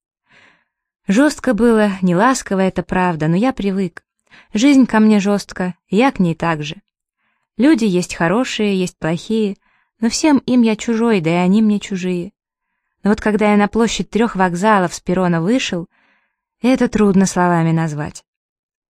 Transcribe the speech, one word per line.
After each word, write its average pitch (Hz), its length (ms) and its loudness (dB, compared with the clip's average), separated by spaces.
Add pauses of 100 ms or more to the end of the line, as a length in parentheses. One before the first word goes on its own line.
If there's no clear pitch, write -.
(1080)
«Жестко 262 460 0
было, 214 380 2 (100)
неласково, 190 600 0
это 190 200 -2
правда, 175 460 -2
но 165 80 2
я 240 160 0
привык. 196 540 -6 (480)
Жизнь 269 320 4
ко 220 140 0
мне 214 200 4
жестко, 196 560 -4 (140)
я 247 240 2
к - 60 -16
ней 170 140 2
так 160 300 -4
же. 151 180 -12 (760)
Люди 240 260 2
есть 180 320 -2
хорошие, 202 640 -2
есть 180 180 -6
плохие — 196 600 -4 (420)
но 226 100 -2
всем 294 300 2
им 247 220 0
я 220 140 2
чужой, 226 460 0
да 156 80 -2
и 165 40 0
они 180 280 2
мне 208 180 0
чужие. 180 520 -8 (720)
Но 196 80 0
вот 220 100 0
когда 208 300 0
я 208 60 4
на 202 100 2
площадь 220 420 -2
Трех 220 260 -2
вокзалов 185 580 0
с - 60 -14
перрона 180 420 -2
вышел, 185 460 -4 (720)
это 247 260 2
трудно 202 380 4
словами 175 460 0
назвать». 156 520 -6 (680)